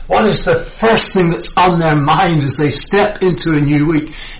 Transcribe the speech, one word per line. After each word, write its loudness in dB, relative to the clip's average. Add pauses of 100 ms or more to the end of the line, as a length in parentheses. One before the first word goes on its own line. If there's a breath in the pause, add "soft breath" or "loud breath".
What 0
is 0
the 2
first 0
thing 2
that's -4
on 2
their 0
mind 2
as 0
they 0
step 0
into 0
a 2
new 2
week? -2 (260 loud breath)